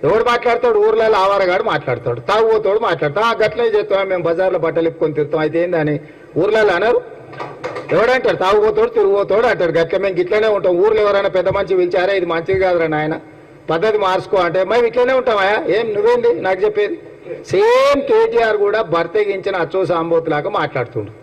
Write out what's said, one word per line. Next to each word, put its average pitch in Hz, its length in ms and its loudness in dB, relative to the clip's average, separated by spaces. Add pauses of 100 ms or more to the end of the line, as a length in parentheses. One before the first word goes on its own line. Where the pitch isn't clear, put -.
ఎవడు 190 200 2
మాట్లాడతాడు? 240 560 2
ఊర్లలో 220 360 2
ఆవారగాడు 196 480 2
మాట్లాడతాడు, 127 560 -4
తాగుబోతాడు 214 600 2
మాట్లాడతాడు, 175 460 -2
"ఆ, 220 200 0
గట్లనే 233 240 0
చేస్తాం, 196 380 0
మేము 185 160 -2
బజార్లో 175 360 0
బట్టలు 165 280 0
ఇప్పుకొని 156 260 -2
తిరుగుతాం." 151 260 -2
అయితే 156 240 0
ఏందని 156 360 -2 (380)
ఊర్లలో 208 360 2
అనరు? 240 280 0 (880)
ఎవడంటాడు? 226 440 2
తాగుబోతాడు, 214 540 2
తిరుగుబోతాడు 202 560 2
అంటాడు. 180 260 0
"గట్ల 165 260 0
మేము 190 200 -2
గిట్లనే 214 300 0
ఉంటాం." 190 300 2
ఊర్లో 214 240 4
ఎవరైనా 196 280 2
పెద్ద 185 200 0
మనిషి 190 260 0
పిలిచారా, 180 380 0
"ఇది 185 120 0
మంచిది 170 340 -2
కాదురా 175 280 2
నాయన, 156 320 -2 (500)
పద్ధతి 208 280 0
మార్చుకో" 190 400 0
అంటే, 180 260 2
"మేము 226 220 2
ఇట్లనే 247 280 0
ఉంటామా? 226 540 0
ఏం 220 260 -2
నువ్వేంది 233 480 2
నాకు 185 240 -2
చెప్పేది?" 202 340 -2 (500)
సేమ్ 523 520 4
కేటీఆర్ 453 560 2
కూడా 202 240 0
భర్తగించిన 190 720 -2
అచ్చో 175 300 -2
సాంబోతు 165 440 0
లాగా 151 200 -2
మాట్లాడుతుండు. 127 640 -6 (100)